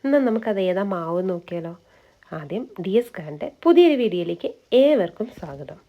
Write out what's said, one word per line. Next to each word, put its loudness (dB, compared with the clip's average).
എന്നാ 2
നമുക്കത് -2
ഏതാ -2
മാവ് -4
നോക്കിയാലോ? -8
ആദ്യം -8
ഡി -4
എസ് -6
കാറിൻ്റെ -10
പുതിയൊരു 6
വീഡിയോയിലേക്ക് -4
ഏവർക്കും 2
സ്വാഗതം. -16